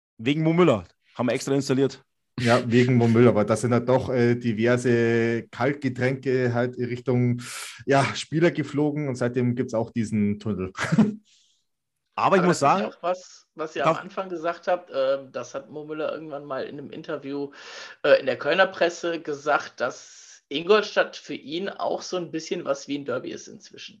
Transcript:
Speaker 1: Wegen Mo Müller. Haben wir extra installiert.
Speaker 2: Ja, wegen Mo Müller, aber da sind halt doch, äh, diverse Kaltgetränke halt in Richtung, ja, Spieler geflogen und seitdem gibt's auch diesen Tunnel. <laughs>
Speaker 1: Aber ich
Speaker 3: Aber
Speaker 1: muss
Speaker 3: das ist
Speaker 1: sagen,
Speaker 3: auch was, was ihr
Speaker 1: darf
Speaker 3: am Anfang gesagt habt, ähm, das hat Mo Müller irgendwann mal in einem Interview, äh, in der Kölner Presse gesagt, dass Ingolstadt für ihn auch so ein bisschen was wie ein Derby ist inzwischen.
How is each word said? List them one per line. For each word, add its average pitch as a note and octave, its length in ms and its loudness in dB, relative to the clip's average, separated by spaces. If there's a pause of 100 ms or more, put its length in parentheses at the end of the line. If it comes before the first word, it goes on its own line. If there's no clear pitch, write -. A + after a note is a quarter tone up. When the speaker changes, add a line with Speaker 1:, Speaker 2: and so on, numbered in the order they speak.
(180)
Speaker 1:
Wegen D3 260 0
Mo D#3+ 80 4
Müller. D3+ 320 4 (320)
Haben B2 120 0
wir A2+ 40 2
extra C3+ 220 0
installiert. C3+ 500 0 (340)
Speaker 2:
Ja, A#2+ 320 4
wegen B2 240 6
Mo A#2+ 140 6
Müller, A#2 220 8
aber G#2 140 4
da A2 120 0
sind A#2+ 160 -2
halt A#2+ 160 0
doch, B2+ 220 2
äh, A#2+ 260 4
diverse A#2 1120 2
Kaltgetränke B2+ 1040 0
halt B2 220 0
in B2 80 -4
Richtung, B2 580 0 (440)
ja, C3+ 180 6 (100)
Spieler D#3+ 380 0
geflogen D3 560 -2
und B2 80 -4
seitdem B2 400 0
gibt's B2+ 180 -4
auch A2+ 160 -2
diesen G#2 480 0
Tunnel. F#2+ 380 -6
<laughs> - 480 0 (920)
Speaker 1:
Aber C3+ 200 2
ich F3+ 60 4
Speaker 3:
Aber F3+ 40 2
Speaker 1:
muss E3+ 140 2
Speaker 3:
das C#3+ 140 4
ist F#3+ 40 0
Speaker 1:
sagen, G#3+ 160 -4
Speaker 3:
auch - 80 -20
was, - 440 -6 (100)
was D#3 180 -10
ihr D#3 80 -4
Speaker 1:
darf D#3+ 160 2
Speaker 3:
am - 60 -12
Anfang F#3+ 240 -10
gesagt E3+ 400 -6
habt, F3+ 260 -2
ähm, C3+ 380 -2
das B2 200 -10
hat C3+ 160 -12
Mo D3+ 160 -12
Müller D#3 280 -6
irgendwann D3 320 -10
mal C3+ 180 -6
in - 160 -10
einem C#3 140 -12
Interview, C#3+ 580 -8 (540)
äh, C#3+ 160 8
in C3+ 60 -8
der B2 120 -2
Kölner F#3 300 2
Presse E3+ 520 -2
gesagt, C#3+ 600 -4
dass - 680 -10
Ingolstadt F3+ 680 0
für - 180 -10
ihn F3 340 -8
auch - 340 -4
so - 140 -6
ein E3 140 -4
bisschen D#3+ 340 -6
was C#3 220 -4
wie C#3 120 -4
ein C#3 60 -10
Derby C3 280 -6
ist - 160 -14
inzwischen. - 520 -20